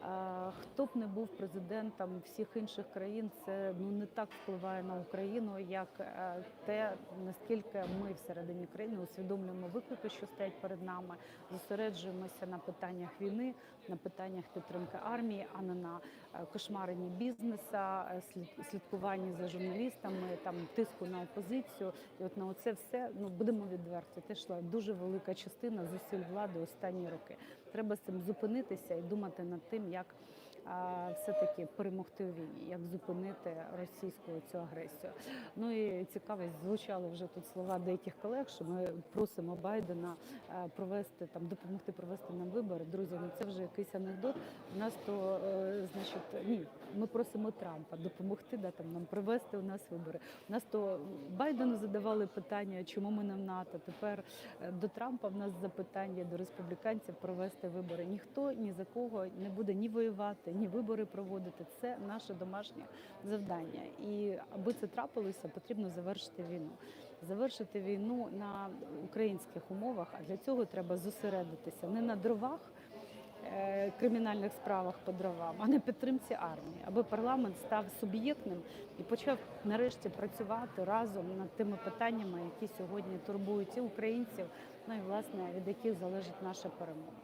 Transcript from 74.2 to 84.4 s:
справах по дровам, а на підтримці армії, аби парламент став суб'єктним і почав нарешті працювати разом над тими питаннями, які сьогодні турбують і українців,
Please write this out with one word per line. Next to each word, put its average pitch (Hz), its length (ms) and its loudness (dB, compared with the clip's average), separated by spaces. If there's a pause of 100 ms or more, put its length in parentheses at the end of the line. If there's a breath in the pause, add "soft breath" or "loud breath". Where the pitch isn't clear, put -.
справах 185 520 2
по 190 60 0
дровам, 170 480 0
а 214 80 4
на 277 120 12
підтримці 254 540 2
армії, 165 520 -2
аби 220 180 6
парламент 226 540 4
став 214 280 4 (140)
суб'єктним 220 600 2 (380 loud breath)
і 175 40 -2
почав 240 340 4 (260)
нарешті 220 460 4
працювати 214 720 0
разом 196 540 2
над 190 120 -2
тими 202 340 2
питаннями, 196 600 2
які 185 340 -4
сьогодні 185 480 -2
турбують 202 520 2
і 247 40 2
українців, 226 640 2 (420 loud breath)